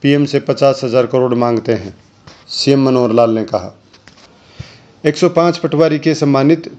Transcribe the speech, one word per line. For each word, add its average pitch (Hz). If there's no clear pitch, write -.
पीएम 143
से 139
पचास 135
हजार 123
करोड़ 127
मांगते 120
हैं", 95
सीएम 139
मनोहर 127
लाल 117
ने 110
कहा। 98
एक 151
सौ 175
पाँच 170
पटवारी 151
के 151
सम्मानित, 143